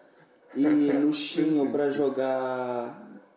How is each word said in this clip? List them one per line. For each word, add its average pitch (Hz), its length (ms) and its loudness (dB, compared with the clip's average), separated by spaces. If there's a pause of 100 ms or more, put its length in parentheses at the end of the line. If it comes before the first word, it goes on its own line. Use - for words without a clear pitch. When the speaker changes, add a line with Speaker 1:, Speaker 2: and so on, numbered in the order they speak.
(540)
Speaker 1:
E 135 120 2
Speaker 2:
<laughs> 147 260 4
Speaker 1:
no 147 200 2
Chinho 151 580 0
pra 143 140 0
Speaker 2:
Perfeito. 139 120 0
Speaker 1:
jogar 127 1120 -2 (280)